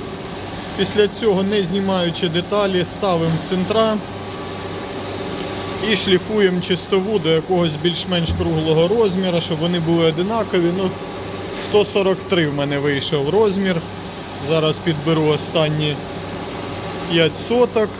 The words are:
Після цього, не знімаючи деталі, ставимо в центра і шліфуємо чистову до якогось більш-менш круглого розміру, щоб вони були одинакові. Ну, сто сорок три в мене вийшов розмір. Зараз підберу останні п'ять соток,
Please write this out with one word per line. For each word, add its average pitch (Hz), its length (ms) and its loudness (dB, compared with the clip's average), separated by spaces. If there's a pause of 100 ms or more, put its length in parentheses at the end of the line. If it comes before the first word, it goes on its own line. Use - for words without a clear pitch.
(800)
Після 202 300 2
цього, 196 340 2
не 202 200 2
знімаючи 185 680 0
деталі, 180 560 0
ставимо 165 480 0 (100)
в - 40 -6
центра 214 500 2 (1900)
і 220 80 4
шліфуємо 185 640 2
чистову 190 580 0
до 160 100 0
якогось 160 540 2
більш-менш 175 560 0
круглого 160 500 2
розміру, 185 520 2
щоб 160 180 -2
вони 175 220 0
були 165 240 2
одинакові. 180 720 2
Ну, 190 140 0 (680)
сто 208 260 2
сорок 190 340 2 (100)
три 170 200 2
в 139 60 -2
мене 143 240 0
вийшов 143 500 0
розмір. 190 480 2 (720)
Зараз 156 300 2
підберу 160 480 0
останні 151 720 0 (1120)
п'ять 165 260 4
соток, 233 520 2 (120)